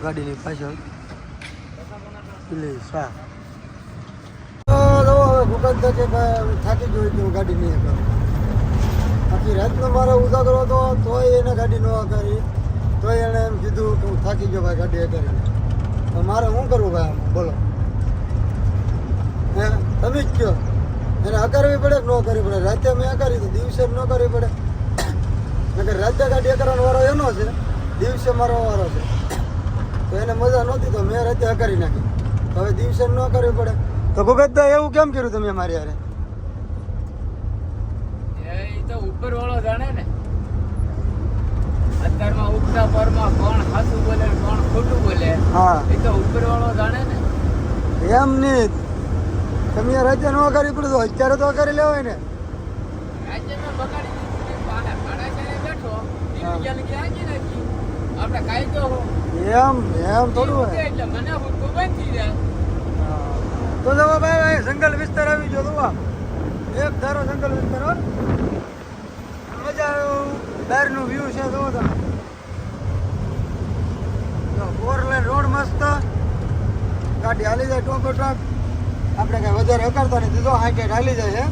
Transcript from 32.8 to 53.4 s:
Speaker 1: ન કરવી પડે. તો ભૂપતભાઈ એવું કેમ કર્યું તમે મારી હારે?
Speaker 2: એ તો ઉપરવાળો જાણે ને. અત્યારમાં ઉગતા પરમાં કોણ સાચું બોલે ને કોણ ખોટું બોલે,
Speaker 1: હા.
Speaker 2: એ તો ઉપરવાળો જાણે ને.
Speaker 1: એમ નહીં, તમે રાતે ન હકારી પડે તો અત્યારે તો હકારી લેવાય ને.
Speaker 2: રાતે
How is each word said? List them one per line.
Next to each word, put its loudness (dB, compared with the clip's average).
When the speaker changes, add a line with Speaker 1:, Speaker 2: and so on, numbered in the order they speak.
Speaker 1:
ન 2
કરવી 4
પડે. 0
તો 0
ભૂપતભાઈ 6
એવું 2
કેમ 4
કર્યું -2
તમે -2
મારી -2
હારે? -6
Speaker 2:
એ -6
તો -6
ઉપરવાળો -2
જાણે 0
ને. -4
અત્યારમાં 2
ઉગતા 4
પરમાં 4
કોણ 4
સાચું 2
બોલે 2
ને 2
કોણ 2
ખોટું 4
બોલે, 2
Speaker 1:
હા. 6
Speaker 2:
એ 4
તો 4
ઉપરવાળો 2
જાણે 0
ને. 0
Speaker 1:
એમ 4
નહીં, 4
તમે 2
રાતે 2
ન 2
હકારી 4
પડે -2
તો 4
અત્યારે 2
તો 2
હકારી 0
લેવાય 2
ને. -6
Speaker 2:
રાતે -8